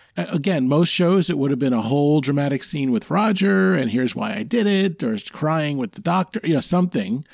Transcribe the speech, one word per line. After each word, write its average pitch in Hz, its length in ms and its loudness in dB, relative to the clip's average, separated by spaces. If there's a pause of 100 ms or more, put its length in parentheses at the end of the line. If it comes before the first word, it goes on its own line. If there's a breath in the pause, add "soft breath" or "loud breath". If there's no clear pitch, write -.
(160 loud breath)
A-, 175 140 -4
again, 147 380 0
most 156 220 2
shows 180 400 2
it 160 80 -2
would 139 120 0
have 139 80 0
been 131 140 2
a 120 80 0
whole 143 400 2
dramatic 143 440 0
scene 135 280 0
with 113 180 -2
Roger, 190 640 2
and 131 160 0
here's 123 240 0
why - 200 -6
I 208 80 -6
did 220 240 0
it, 196 360 0
or 113 120 -2
it's - 160 -8
crying 151 480 -2
with - 140 -6
the - 100 -18
doctor, 185 420 -2
you 165 100 2
know, 135 60 2
something. 143 720 0